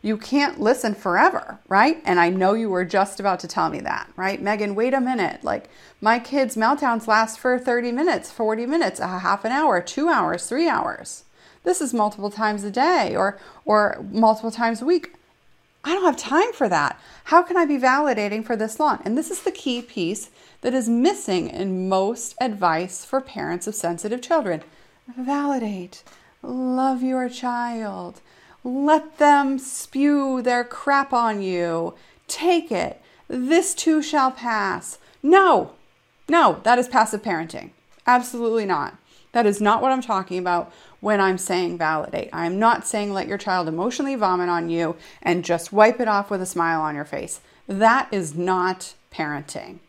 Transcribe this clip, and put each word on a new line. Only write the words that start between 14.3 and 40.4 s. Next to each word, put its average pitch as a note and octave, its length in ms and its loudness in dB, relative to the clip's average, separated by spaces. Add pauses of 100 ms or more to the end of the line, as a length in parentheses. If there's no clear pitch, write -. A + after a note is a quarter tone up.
times A3+ 320 -2
a B3 40 -6
week. E4+ 280 0 (720)
I D4+ 100 -2
don't F#4 120 2
have D4 120 6
time F#4 360 0
for A#3 160 0
that. D3+ 300 0 (260)
How E4+ 180 6
can F4 120 -2
I F4 100 4
be C#4+ 120 0
validating B3 680 2
for A#3 120 -4
this G#3+ 240 -6
long?" D4+ 260 2
And A3+ 100 -2
this D4 140 -2
is F#4 120 -6
the F4 100 -2
key A#3+ 320 -6
piece G3 480 -6 (300)
that A#3+ 120 -2
is A#3+ 160 0
missing A#3 600 0
in F#3 380 -4
most G3 540 -2
advice F#3 640 -2
for C4+ 160 -2
parents F3 460 -8
of G#3+ 80 -8
sensitive G#3 480 -6
children. G3+ 400 -2 (540)
Validate. B3+ 840 -4 (380)
Love B3+ 640 -2
your B3+ 240 -2
child. A#3 960 -8 (420)
Let D4 540 2
them C#4+ 420 4
spew C4+ 840 0
their B3 220 0
crap C4+ 480 0
on A3+ 300 0
you. E3+ 540 -2 (320)
Take E4+ 440 0
it. F3 300 -4 (260)
This C#4 460 2
too D#4 280 2
shall C#4+ 300 2
pass. G#3+ 680 -4 (220)
No. D#4+ 500 6 (580)
No, C#4 340 4
that A#3+ 160 6
is B3 80 0
passive G#3+ 360 2
parenting. E3 480 -6 (360)
Absolutely A#3 580 2
not. D3+ 300 -2 (380)
That A#3 120 4
is G3+ 140 2
not G#3+ 220 4
what C4 100 2
I'm C4 120 0
talking F#3+ 340 -4
about F3 340 -2 (300)